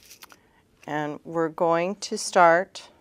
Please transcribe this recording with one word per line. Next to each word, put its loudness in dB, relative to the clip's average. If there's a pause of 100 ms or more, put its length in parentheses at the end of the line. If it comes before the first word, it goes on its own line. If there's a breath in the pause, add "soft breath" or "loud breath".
(880 soft breath)
and -8
we're -4
going -2
to -10
start 2 (120)